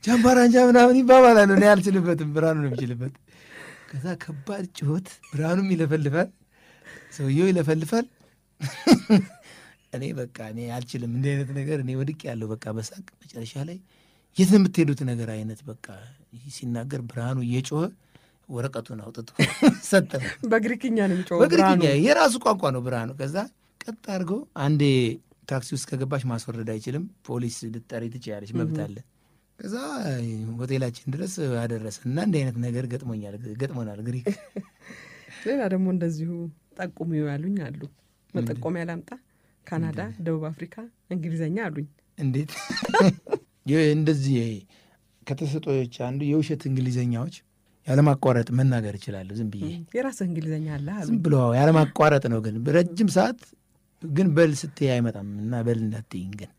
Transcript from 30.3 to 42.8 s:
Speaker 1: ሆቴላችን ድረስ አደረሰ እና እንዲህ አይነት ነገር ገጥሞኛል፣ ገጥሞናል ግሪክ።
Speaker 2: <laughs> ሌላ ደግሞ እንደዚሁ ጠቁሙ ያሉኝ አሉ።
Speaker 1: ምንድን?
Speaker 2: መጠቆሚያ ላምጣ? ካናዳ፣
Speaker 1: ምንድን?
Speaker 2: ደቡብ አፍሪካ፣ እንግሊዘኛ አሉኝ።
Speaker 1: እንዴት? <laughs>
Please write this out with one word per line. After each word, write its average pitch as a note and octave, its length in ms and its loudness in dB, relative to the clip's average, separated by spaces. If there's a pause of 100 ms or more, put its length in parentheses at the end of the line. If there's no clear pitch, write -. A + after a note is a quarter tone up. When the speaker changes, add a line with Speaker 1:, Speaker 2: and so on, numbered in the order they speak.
Speaker 1:
ሆቴላችን B2+ 580 -6
ድረስ F#3 260 -8 (200)
አደረሰ A2+ 480 -8
እና C3+ 180 -4
እንዲህ F#3+ 180 0
አይነት B2+ 200 -4
ነገር A#2+ 280 -4
ገጥሞኛል፣ A2 480 -10 (200)
ገጥሞናል A2+ 460 -8
ግሪክ። A#2+ 240 -8
Speaker 2:
<laughs> E4 420 -8 (760)
ሌላ B3 240 -2
ደግሞ F#3 220 0
እንደዚሁ E3+ 600 -4 (260)
ጠቁሙ F3 440 -8
ያሉኝ D3+ 400 -4
አሉ። C#3+ 220 -10 (520)
Speaker 1:
ምንድን? E3 120 -2
Speaker 2:
መጠቆሚያ E3 400 -6
ላምጣ? E3+ 260 -12 (560)
ካናዳ፣ D#3+ 320 -6
Speaker 1:
ምንድን? G3 220 -10
Speaker 2:
ደቡብ D#3+ 240 -4
አፍሪካ፣ F3 440 -14 (200)
እንግሊዘኛ E3 520 -4
አሉኝ። D3+ 260 -8 (320)
Speaker 1:
እንዴት? C#3 340 -2
<laughs> - 880 0 (260)